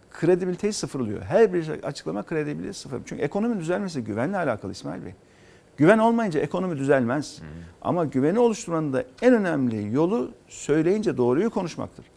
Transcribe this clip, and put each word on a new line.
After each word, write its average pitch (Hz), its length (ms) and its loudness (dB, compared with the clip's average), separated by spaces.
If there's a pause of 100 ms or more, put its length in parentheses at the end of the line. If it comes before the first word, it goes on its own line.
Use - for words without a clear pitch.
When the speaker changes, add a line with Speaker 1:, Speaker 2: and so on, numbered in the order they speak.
(120)
Speaker 1:
kredibiliteyi 185 600 0
sıfırlıyor. 123 480 -6
Her 180 320 4
bir 165 160 -2
açıklama 156 540 -6
kredibiliteyi 160 500 -6
sıfırlıyor. 139 340 -10
Çünkü - 160 -8
ekonominin 208 360 -2
düzelmesi 170 440 -4
güvenle 117 340 -2
alakalı 117 340 -4
İsmail 147 340 -12
Bey. 95 80 -14 (640)
Güven 180 200 8
olmayınca 220 420 2
ekonomi 170 380 -2
düzelmez. 135 600 0
Speaker 2:
Hmm. 80 80 -16 (340)
Speaker 1:
Ama 110 240 0
güveni 143 340 2
oluşturmanın 170 540 0
da 127 100 0 (180)
en 247 120 8
önemli 131 640 0
yolu 202 360 0 (160)
söyleyince 160 720 0
doğruyu 127 320 4
konuşmaktır. - 560 -6 (100)